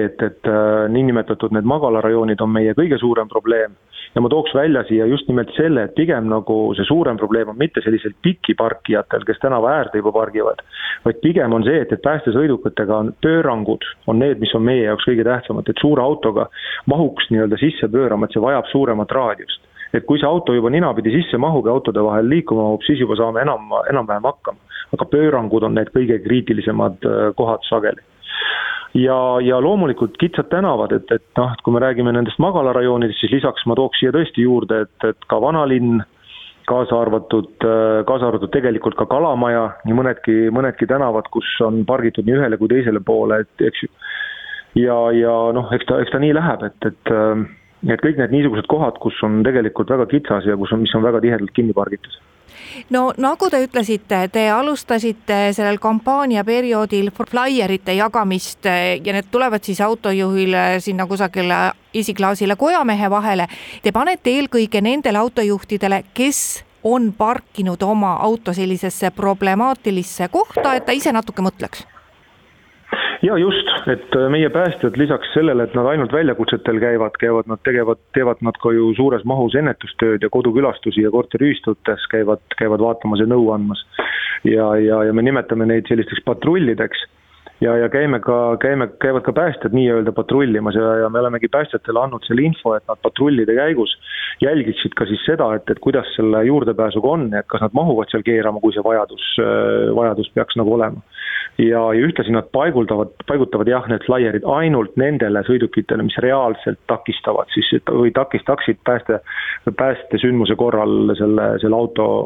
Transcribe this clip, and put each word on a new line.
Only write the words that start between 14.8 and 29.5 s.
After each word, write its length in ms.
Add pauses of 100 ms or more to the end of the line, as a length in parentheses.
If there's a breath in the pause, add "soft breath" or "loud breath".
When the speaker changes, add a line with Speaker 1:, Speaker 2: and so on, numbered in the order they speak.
Speaker 1:
jaoks 180
kõige 200
tähtsamad, 440
et 80
suure 240
autoga 460 (420 loud breath)
mahuks 400
nii-öelda 280
sisse 320
pöörama, 360
et 80
see 80
vajab 280
suuremat 440
raadiust. 480 (320 loud breath)
Et 80
kui 160
see 80
auto 280
juba 200
ninapidi 400
sisse 240
mahub 280
ja 80
autode 280
vahel 240
liikuma 400
mahub, 160
siis 160
juba 160
saame 320
enam, 240 (160)
enam-vähem 400
hakkama. 320 (360 loud breath)
Aga 160
pöörangud 520
on 160
need 160
kõige 280
kriitilisemad, 840
äh, 320
kohad 280
sageli. 360 (920 loud breath)
Ja, 200 (280)
ja 160